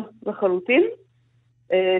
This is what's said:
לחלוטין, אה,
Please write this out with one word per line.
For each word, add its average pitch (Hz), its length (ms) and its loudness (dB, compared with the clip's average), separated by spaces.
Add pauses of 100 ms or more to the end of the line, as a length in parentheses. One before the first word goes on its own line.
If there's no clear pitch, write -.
(260)
לחלוטין, 202 580 0 (920)
אה, 185 260 2